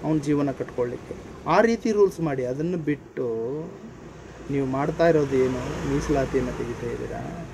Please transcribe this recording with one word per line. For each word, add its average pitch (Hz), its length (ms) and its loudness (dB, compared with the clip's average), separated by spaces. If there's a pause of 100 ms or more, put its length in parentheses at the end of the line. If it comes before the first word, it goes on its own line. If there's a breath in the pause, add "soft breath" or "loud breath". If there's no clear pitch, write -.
ಅವ್ನ 156 140 2
ಜೀವನ 143 300 2
ಕಟ್ಕೊಳ್ಳಿಕ್ಕೆ 123 640 -4 (320)
ಆ 170 140 6
ರೀತಿ 226 320 4
rules 196 280 4
ಮಾಡಿ. 139 240 0
ಅದನ್ನು 156 340 -2
ಬಿಟ್ಟು 143 480 -2 (1200)
ನೀವು 139 160 0
ಮಾಡ್ತಾ 156 420 2
ಇರೋದು 143 280 4
ಏನು? 131 580 0
ಮೀಸಲಾತಿಯನ್ನು 131 640 0
ತೆಗಿತಾ 120 340 -6
ಇದ್ದೀರಾ. 147 600 -8